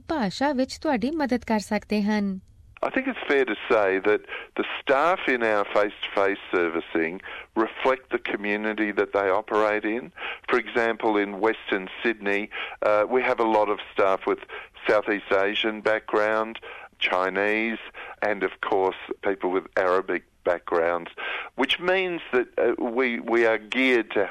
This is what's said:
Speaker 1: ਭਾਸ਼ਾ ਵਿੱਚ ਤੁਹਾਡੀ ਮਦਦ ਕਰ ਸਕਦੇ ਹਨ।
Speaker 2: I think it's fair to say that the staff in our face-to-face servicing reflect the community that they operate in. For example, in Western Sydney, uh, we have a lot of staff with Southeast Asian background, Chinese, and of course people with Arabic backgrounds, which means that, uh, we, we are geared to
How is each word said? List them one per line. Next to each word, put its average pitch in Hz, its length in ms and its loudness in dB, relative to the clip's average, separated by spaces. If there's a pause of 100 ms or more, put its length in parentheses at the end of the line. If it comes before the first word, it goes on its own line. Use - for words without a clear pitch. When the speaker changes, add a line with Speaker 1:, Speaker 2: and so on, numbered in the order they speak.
Speaker 1:
ਭਾਸ਼ਾ 277 460 0
ਵਿੱਚ 262 240 -2
ਤੁਹਾਡੀ 262 340 0
ਮਦਦ 262 360 -2
ਕਰ 220 120 2 (120)
ਸਕਦੇ 208 320 -2
ਹਨ। 202 340 0 (500)
Speaker 2:
I - 80 -6
think 262 160 0
it's - 180 -10
fair 139 180 4
to 107 80 -2 (140)
say 104 180 4 (160)
that 104 240 2 (300)
the 110 60 0 (100)
staff 160 580 2
in 120 160 0
our 104 240 2
face-to-face 101 800 0
servicing 85 680 0 (440)
reflect 131 520 0
the 120 140 -2
community 107 600 -2 (120)
that 98 160 -2
they 101 80 2 (160)
operate 107 500 0
in. 123 160 -4 (460)
For 120 100 4
example, 113 640 0
in 101 180 -4
Western 104 560 -2
Sydney, 104 400 -2 (540)
uh, 104 120 4 (120)
we 127 100 2
have 120 200 2
a 110 120 2
lot 104 160 4
of 92 160 -6
staff 95 420 2
with - 160 -4 (400)
Southeast 104 540 2
Asian 107 480 -2
background, 110 720 0 (460)
Chinese, 101 760 0 (460)
and 95 200 0
of - 80 -14 (120)
course 95 340 0 (240)
people 98 300 0
with - 120 -4 (160)
Arabic 92 380 0 (220)
backgrounds, 85 760 0 (420)
which - 140 0 (140)
means 185 300 0 (160)
that, 120 200 0
uh, 120 140 4 (300)
we, 123 100 2 (240)
we 117 100 6
are 110 140 4 (180)
geared 123 400 4
to 95 140 2